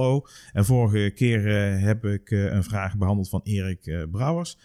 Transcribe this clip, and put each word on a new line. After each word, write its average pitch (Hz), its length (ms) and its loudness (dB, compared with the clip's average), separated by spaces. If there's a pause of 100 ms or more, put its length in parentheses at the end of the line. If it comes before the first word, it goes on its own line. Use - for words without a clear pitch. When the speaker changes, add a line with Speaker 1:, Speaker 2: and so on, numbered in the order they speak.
Speaker 1:
eh, 127 60 2
Speaker 2:
O. 139 200 0 (260)
En 101 120 2
vorige 107 500 2
keer, 113 320 2
eh, 101 360 2
heb 110 220 0
ik, 101 260 -4
eh, 101 120 2 (100)
een 98 100 2
vraag 95 340 -4
behandeld 98 320 0
van - 140 -4
Erik, 95 440 -4
eh, 82 240 -4
Brouwers. 156 540 -4